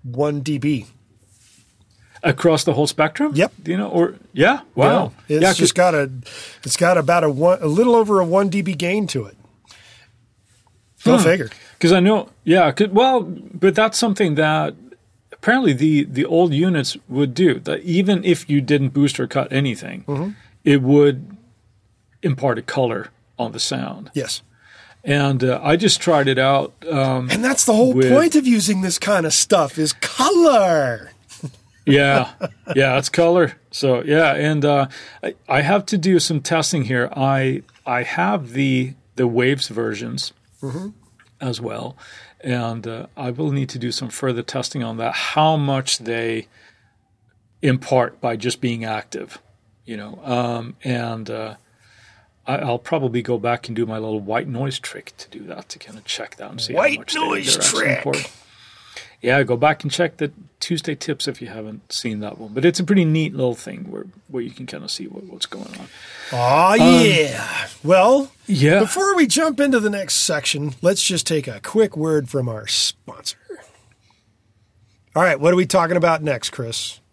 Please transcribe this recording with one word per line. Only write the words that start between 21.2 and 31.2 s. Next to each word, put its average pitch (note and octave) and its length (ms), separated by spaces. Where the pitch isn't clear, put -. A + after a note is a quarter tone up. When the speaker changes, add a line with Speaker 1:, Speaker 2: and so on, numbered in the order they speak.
Speaker 2:
impart C3 360
a B2+ 40
color A#2 460
on A#2 140
the A2+ 80
sound. C3+ 560
Speaker 1:
Yes. - 280
Speaker 2:
And, C#3 400
uh, B2+ 180
I D3 140
just F#3 260
tried C#3+ 280
it C3 100
out, C#3 340
um, C3 440
Speaker 1:
And A3 120
that's C4 200
the A#3+ 100
whole B3 180
Speaker 2:
with C3 200
Speaker 1:
point D#4 240
of C4+ 100
using G3+ 360
this F3+ 180
kind F#3 260
of D3+ 80
stuff - 420
is D#3 180
color. G#3 1160